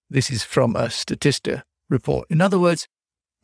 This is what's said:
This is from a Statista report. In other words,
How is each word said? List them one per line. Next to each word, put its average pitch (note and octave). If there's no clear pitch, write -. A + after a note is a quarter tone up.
This C3
is A#2
from B2
a A#2+
Statista -
report. C3+
In D#3+
other F#3+
words, F3